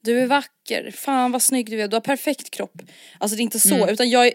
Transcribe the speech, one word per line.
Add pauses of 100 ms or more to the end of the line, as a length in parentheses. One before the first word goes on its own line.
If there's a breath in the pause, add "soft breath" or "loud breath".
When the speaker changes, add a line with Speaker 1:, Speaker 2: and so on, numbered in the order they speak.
Speaker 1:
"Du
är
vacker,
fan
vad
snygg
du
är,
du
har
perfekt
kropp." (380 loud breath)
Alltså
det
är
inte
så,
Speaker 2:
Mm.
Speaker 1:
utan
jag
är,